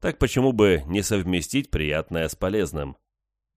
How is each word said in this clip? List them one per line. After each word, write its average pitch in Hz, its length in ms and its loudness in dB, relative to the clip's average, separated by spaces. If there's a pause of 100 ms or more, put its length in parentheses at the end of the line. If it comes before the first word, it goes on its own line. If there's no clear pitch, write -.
Так 170 180 -4
почему 131 320 2
бы 104 360 4
не 92 160 0
совместить 92 680 -2
приятное 78 580 -2
с - 60 -8
полезным? 82 600 -4 (600)